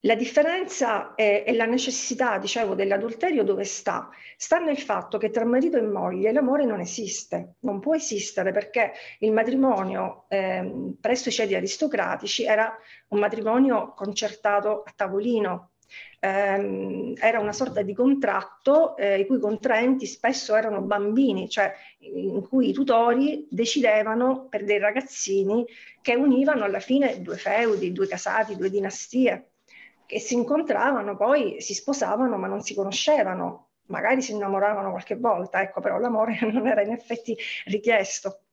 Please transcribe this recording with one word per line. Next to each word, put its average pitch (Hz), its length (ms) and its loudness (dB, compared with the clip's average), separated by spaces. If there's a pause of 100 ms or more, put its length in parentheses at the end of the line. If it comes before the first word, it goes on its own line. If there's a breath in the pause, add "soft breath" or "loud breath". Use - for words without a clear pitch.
La 220 120 4
differenza 294 1000 0
è, 208 280 4
e 247 120 0
la 226 80 2
necessità, 247 760 -2
dicevo, 202 360 -2
dell'adulterio 214 680 0
dove 196 220 0
sta? - 460 -6 (260 loud breath)
Sta - 220 0
nel 302 200 0
fatto 202 400 -4
che 214 120 -2
tra 226 140 0
marito 262 320 2
e 233 60 2
moglie 190 480 0
l'amore 277 340 2
non 214 140 0
esiste, 180 840 -8
non 196 200 -4
può 311 160 0
esistere 196 560 -4
perché 208 400 0 (280 loud breath)
il 214 120 2
matrimonio, 214 960 0
ehm, 185 720 -4
presso 247 300 0
i - 20 -4
ceti 196 240 0
aristocratici 196 880 -2
era 220 280 2 (360 loud breath)
un 208 100 0
matrimonio 220 760 2
concertato 202 920 -2
a - 80 -20
tavolino, 202 760 -2 (500 loud breath)
ehm, 196 1000 -2
era 226 220 4
una 208 120 -2
sorta 214 300 -2
di 196 120 -4
contratto, 269 1000 2
eh, 196 240 2
i 196 60 2
cui 247 120 0
contraenti 233 680 2
spesso - 480 -2
erano 214 280 0
bambini, 202 680 0
cioè 196 240 0 (280 loud breath)
in 190 480 -6
cui 247 220 4
i - 20 0
tutori 262 800 2
decidevano 233 1000 2
per 202 160 -6
dei 208 140 2
ragazzini 208 880 0 (340 loud breath)
che 240 140 0
univano 269 500 4
alla 202 160 -2
fine 254 420 0
due 170 140 -8
feudi, 196 560 0
due 190 140 0
casati, 196 500 -2
due 190 140 -2
dinastie, 202 800 0 (560 loud breath)
che - 140 -6
si - 140 -6
incontravano, 240 840 0
poi 233 440 2
si - 140 -8
sposavano 226 640 -2
ma 185 80 -4
non 202 160 -4
si - 120 -10
conoscevano, 190 920 0 (180)
magari 220 360 0
si 240 100 -6
innamoravano 196 580 0
qualche 185 260 -8
volta, 190 440 0
ecco, 190 200 -4
però 202 180 0
l'amore 226 420 0
<laughs> 226 100 2
non 220 160 0
era 208 160 4
in 208 100 0
effetti 233 440 -6 (300 loud breath)
richiesto. 202 760 0 (120)